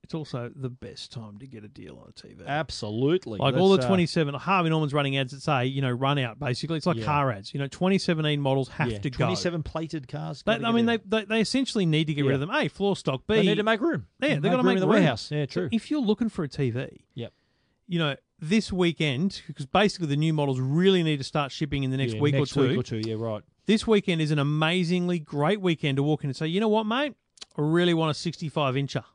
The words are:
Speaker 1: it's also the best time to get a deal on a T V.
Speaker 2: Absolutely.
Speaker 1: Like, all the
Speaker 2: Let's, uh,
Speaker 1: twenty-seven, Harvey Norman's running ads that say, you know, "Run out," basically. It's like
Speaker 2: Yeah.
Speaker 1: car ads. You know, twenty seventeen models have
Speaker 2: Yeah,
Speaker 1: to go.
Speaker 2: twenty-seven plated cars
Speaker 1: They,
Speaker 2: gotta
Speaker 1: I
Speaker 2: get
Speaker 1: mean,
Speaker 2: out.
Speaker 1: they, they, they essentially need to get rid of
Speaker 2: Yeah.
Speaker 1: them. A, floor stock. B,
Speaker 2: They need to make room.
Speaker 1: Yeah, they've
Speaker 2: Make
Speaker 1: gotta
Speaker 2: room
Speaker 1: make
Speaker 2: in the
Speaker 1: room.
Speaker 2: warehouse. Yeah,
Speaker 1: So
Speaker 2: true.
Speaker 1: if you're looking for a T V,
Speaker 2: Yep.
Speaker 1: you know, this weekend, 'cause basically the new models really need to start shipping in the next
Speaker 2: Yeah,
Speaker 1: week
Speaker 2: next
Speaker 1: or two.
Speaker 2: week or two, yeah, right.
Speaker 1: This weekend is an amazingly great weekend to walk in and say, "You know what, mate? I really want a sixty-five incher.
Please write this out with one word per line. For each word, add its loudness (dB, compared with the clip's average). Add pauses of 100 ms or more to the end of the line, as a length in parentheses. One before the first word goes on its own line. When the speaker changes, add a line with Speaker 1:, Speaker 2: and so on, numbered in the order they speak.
Speaker 1:
it's -14
also -8
the -8
best -14
time -14
to -18
get -18
a -18
deal -18
on -20
a -20
T -20
V. -20
Speaker 2:
Absolutely. -2
Speaker 1:
Like, 2
all 4
the 8
Speaker 2:
Let's, 2
uh, 0
Speaker 1:
twenty-seven, 2
Harvey 0
Norman's 2
running 0
ads -2
that -16
say, 0
you -2
know, 0
"Run 0
out," -4
basically. -4
It's -6
like 2
Speaker 2:
Yeah. -4
Speaker 1:
car 2
ads. -10
You -4
know, -4
twenty 2
seventeen 0
models 2
have -2
Speaker 2:
Yeah, -8
Speaker 1:
to -6
go. -6
Speaker 2:
twenty-seven 0
plated -8
cars -10
Speaker 1:
They, 0
Speaker 2:
gotta -2
Speaker 1:
I 0
Speaker 2:
get 2
Speaker 1:
mean, 4
Speaker 2:
out. 0
Speaker 1:
they, 0
they, -10
they 0
essentially 0
need 2
to 0
get 2
rid 4
of 0
Speaker 2:
Yeah. -4
Speaker 1:
them. -4
A, 0
floor 0
stock. -4
B, 2
Speaker 2:
They 6
need 4
to 0
make 2
room. 0 (140)
Speaker 1:
Yeah, 0
they've 0
Speaker 2:
Make 2
Speaker 1:
gotta 4
Speaker 2:
room 2
Speaker 1:
make 4
Speaker 2:
in 2
the 2
Speaker 1:
room. 6
Speaker 2:
warehouse. 2
Yeah, 0
Speaker 1:
So -4
Speaker 2:
true. -4
Speaker 1:
if -2
you're 0
looking 0
for -4
a -6
T -2
V, -10
Speaker 2:
Yep. -12 (560)
Speaker 1:
you -2
know, -2 (220)
this 0
weekend, 0 (160)
'cause -8
basically 2
the 0
new 2
models 0
really 4
need 2
to -8
start -2
shipping -4
in -2
the -2
next 0
Speaker 2:
Yeah, -4
Speaker 1:
week 4
Speaker 2:
next 0
Speaker 1:
or -12 (100)
two. 2
Speaker 2:
week 2
or -2
two, -6
yeah, -4
right. -6 (220)
Speaker 1:
This 2
weekend 2
is 0
an 2
amazingly 0
great -2
weekend 0
to 2
walk 0
in -2
and -4
say, -4
"You 0
know 2
what, 2
mate? -2 (420)
I -2
really 4
want 2
a -2
sixty-five -2
incher. -4 (100)